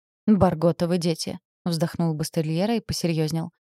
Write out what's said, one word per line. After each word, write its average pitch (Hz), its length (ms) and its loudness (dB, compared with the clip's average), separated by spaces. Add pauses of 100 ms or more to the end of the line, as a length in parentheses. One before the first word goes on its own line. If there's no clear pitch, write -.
(260)
«Барготовы 175 720 2
дети», — 170 420 -4 (240)
вздохнул 165 500 0
Бастельера 160 640 -2
и 214 40 0
посерьезнел. 165 720 -2 (240)